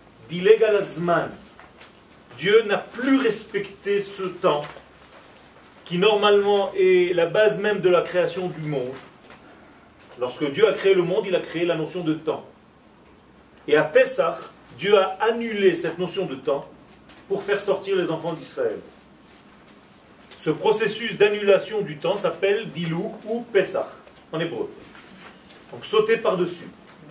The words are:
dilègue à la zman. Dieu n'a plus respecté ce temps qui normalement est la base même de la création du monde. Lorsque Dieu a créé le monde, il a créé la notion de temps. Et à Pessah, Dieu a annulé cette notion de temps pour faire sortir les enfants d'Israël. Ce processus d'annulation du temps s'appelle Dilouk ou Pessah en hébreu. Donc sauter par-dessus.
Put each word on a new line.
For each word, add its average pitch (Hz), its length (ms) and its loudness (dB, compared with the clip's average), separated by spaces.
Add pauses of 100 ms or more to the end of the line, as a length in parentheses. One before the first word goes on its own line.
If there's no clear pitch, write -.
(280)
dilègue 190 360 4
à 214 80 4
la 202 100 4
zman. 160 480 -2 (1080)
Dieu 208 240 4
n'a 202 160 0
plus 269 400 0
respecté - 800 -2
ce - 240 -8
temps 160 400 0 (1200)
qui 175 140 -6
normalement 202 760 4
est 185 380 4
la 170 140 2
base 214 320 2
même 202 200 -2
de 175 100 2
la 175 120 4
création 180 460 -2
du 156 140 -10
monde. 135 340 -6 (1200)
Lorsque 123 320 -4
Dieu 202 160 4
a 190 60 4
créé 190 200 4
le 185 80 4
monde, 180 260 0
il 185 80 0
a 160 40 0
créé 170 260 -4
la 170 100 0
notion 160 280 -6
de 156 100 0
temps. 139 320 -6 (1200)
Et 143 100 4
à 151 60 4
Pessah, 175 540 2 (400)
Dieu 202 200 4
a 190 240 2
annulé 220 540 0
cette 165 220 -4
notion 180 280 -4
de 139 100 -8
temps - 320 -4 (600)
pour 196 140 -4
faire 202 200 -2
sortir 190 340 -2
les 165 160 0
enfants 160 220 -6
d'Israël. 135 460 -6 (1600)
Ce - 120 -4
processus 208 680 -2
d'annulation 208 640 2
du 156 160 -8
temps 185 200 -2
s'appelle 196 540 -2
Dilouk 170 420 -6 (120)
ou 226 160 -4
Pessah - 480 0 (420)
en 160 80 -6
hébreu. 120 300 -6 (1040)
Donc - 140 -14
sauter 220 320 2
par-dessus. 185 520 -2 (420)